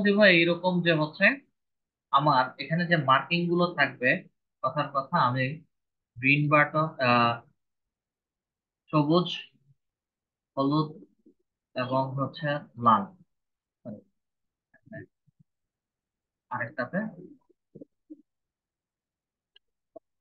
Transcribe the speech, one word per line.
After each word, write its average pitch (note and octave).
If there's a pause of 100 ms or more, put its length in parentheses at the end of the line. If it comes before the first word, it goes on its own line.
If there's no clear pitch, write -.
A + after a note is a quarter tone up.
দিব G3+ (180)
এইরকম E3+ (140)
যে E3+
হচ্ছে F#3+ (880)
আমার C#3 (180)
এখানে D#3+
যে E3+ (120)
marking E3+ (120)
গুলো F3 (120)
থাকবে, C3 (520)
কথার C#3
কথা C3+ (120)
আমি C3 (720)
green C#3 (100)
button, D3+ (200)
আহ, A#2+ (1600)
সবুজ, D#3 (1300)
হলুদ D3 (880)
এবং C3 (160)
হচ্ছে C#3 (360)
লাল, G#2+ (3500)
আরেকটাতে A#2+ (3250)